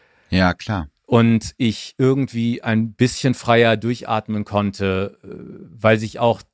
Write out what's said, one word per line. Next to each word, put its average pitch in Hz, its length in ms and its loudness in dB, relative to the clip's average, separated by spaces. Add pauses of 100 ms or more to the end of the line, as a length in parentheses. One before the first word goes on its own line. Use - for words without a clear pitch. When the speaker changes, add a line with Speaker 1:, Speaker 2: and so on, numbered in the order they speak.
(320)
Speaker 1:
Ja, 90 220 2
klar. 90 360 -6 (160)
Speaker 2:
Und 113 520 2
ich - 400 -4
irgendwie 127 640 0
ein 113 300 0
bisschen 123 400 0
freier 117 440 4
durchatmen 110 640 -4
konnte, 98 800 -2
äh, - 40 -20 (420)
weil 110 280 2
sich 110 220 -8
auch 117 220 0 (120)